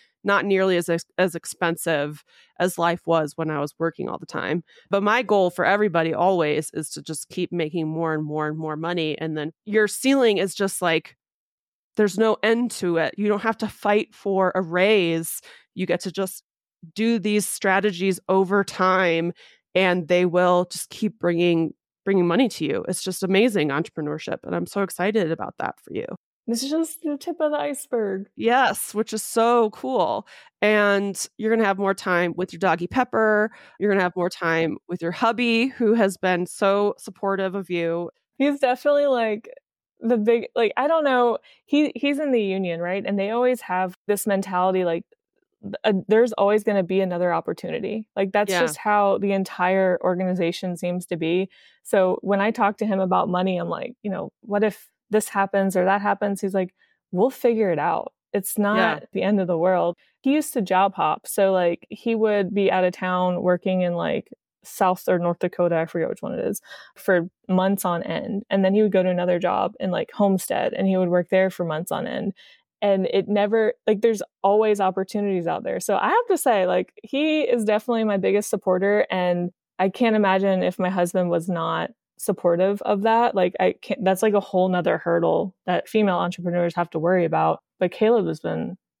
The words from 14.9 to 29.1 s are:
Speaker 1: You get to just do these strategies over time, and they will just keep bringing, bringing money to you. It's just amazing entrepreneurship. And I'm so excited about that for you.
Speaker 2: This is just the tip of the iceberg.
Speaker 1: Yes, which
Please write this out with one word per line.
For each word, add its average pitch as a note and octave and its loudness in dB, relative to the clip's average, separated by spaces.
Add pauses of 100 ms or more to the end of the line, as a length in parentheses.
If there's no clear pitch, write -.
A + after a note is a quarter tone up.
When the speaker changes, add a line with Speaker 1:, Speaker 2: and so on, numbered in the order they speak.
Speaker 1:
You F#3 -4
get F3 -2
to F#3 -8
just F#3+ -6 (500)
do A3+ 2
these G#3 0
strategies F#3+ 0 (100)
over F#3+ 4
time, F3+ 2 (420)
and F3+ 2
they F3+ 4
will F3+ 4
just - -10
keep - -6
bringing, E3+ 2 (300)
bringing F#3+ 2
money G#3 4
to - -6
you. G2 -2
It's - -6
just F#3+ -6
amazing F#3+ 2
entrepreneurship. D3+ -4
And - -6
I'm F3 -4
so G3+ -4
excited F#3+ -2
about - -8
that - -6
for - -18
you. - -6 (420)
Speaker 2:
This A#3 -4
is C#4 -8
just D#4+ -4
the D4 -4
tip F4 -8
of D4+ 0
the D4 -2
iceberg. A3+ -6
Speaker 1:
Yes, A#3 0
which G#3+ -4